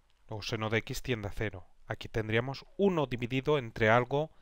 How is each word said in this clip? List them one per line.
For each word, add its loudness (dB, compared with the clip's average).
Luego -8
seno -2
de 2
x -4
tiende -2
a -8
cero. -6
Aquí -8
tendríamos -2
uno 4
dividido 0
entre 2
algo 4